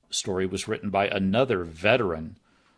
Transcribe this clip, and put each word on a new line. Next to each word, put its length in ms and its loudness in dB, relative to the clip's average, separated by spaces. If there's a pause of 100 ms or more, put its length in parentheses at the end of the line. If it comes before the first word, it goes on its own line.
story 380 -2
was 200 -6
written 220 -6
by 200 2
another 540 2
veteran 760 0 (400)